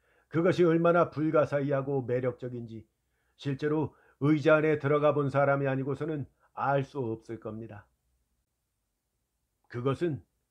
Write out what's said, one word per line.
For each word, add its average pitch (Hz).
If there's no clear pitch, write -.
그것이 165
얼마나 165
불가사의하고 143
매력적인지 123
실제로 147
의자 151
안에 151
들어가 147
본 143
사람이 139
아니고서는 135
알 139
수 139
없을 113
겁니다. 107
그것은 131